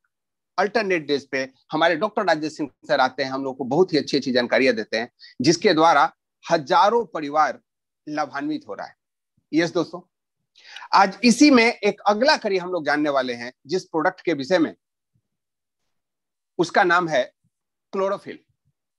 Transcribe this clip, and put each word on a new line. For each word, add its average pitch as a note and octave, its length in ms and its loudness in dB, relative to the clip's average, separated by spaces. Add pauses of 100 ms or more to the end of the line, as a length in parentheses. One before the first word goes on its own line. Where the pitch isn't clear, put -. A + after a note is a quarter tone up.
(580)
अल्टरनेट F#3+ 480 -2
डेज C#3 220 -4
पे C3 220 -6 (220)
हमारे E3 240 2
डॉक्टर G3+ 280 -4
राजेश D#3 320 -2
सिंह D3 140 -8 (180)
सर C#3+ 120 0
आते C3 220 -2
हैं, C3 80 -6
हम C3+ 140 -8
लोग C3+ 140 -8
को C#3 60 -8
बहुत D3+ 280 0
ही D3+ 60 2
अच्छी-अच्छी C3+ 340 -2
जानकारियां B2 440 2
देते A2 200 -8
हैं, A#2 160 -6 (280)
जिसके D#3+ 340 2
द्वारा D#3 420 4 (340)
हजारों F3+ 560 2
परिवार D3 540 -2 (480)
लाभान्वित D3 600 -6
हो G2+ 60 -10
रहा F#2 120 -12
है। - 180 -20 (520)
यस E3 160 0
दोस्तों, E3+ 380 -6 (840)
आज F#3+ 300 4
इसी C#4+ 260 6
में A#3 220 4
एक - 280 -4
अगला A3+ 360 2
कड़ी G3 220 -2
हम F3 120 -6
लोग E3+ 160 -4
जानने D3 240 0
वाले C3 240 -2
हैं, A#2+ 180 -12 (140)
जिस F3 180 -4
प्रोडक्ट E3+ 360 -4
के E3+ 120 -4
विषय C#3+ 260 -2
में, B2 160 -2 (1800)
उसका F#3+ 260 2
नाम F3 240 0
है C#3 240 -2 (600)
क्लोरोफिल। F#3+ 460 -6 (600)